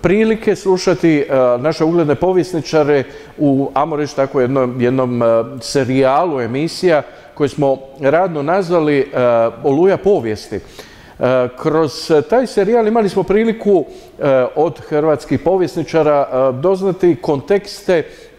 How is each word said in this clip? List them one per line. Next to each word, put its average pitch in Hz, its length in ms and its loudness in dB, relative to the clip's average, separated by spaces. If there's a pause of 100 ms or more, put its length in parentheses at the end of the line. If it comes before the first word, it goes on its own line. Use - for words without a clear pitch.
prilike 220 560 2
slušati, 180 600 2
e, 135 80 0 (320)
naše 156 260 -2
ugledne 160 300 2
povjesničare 156 880 0 (340)
u, 139 360 2
ajmo 151 220 0
reći 147 200 -6
tako, 135 240 0
jednom, 127 400 0
jednom, 123 420 0
e, 117 40 2 (340)
serijalu 135 800 0
emisija 147 600 0 (320)
koje 147 140 0
smo 135 280 0 (240)
radno 156 420 0
nazvali, 165 560 0
e, 135 80 2 (580)
Oluja 160 320 2
povijesti. 110 640 -2 (600)
E, 127 260 2 (140)
kroz 156 500 -2 (180)
taj 240 160 2
serijal 220 400 0
imali 220 220 0
smo 185 140 -2
priliku, 208 640 2 (340)
e, 131 280 2 (100)
od 156 320 -2
hrvatskih 151 520 0
povjesničara, 160 880 0
e, 131 240 0
doznati 180 720 0
kontekste 170 800 -2 (360)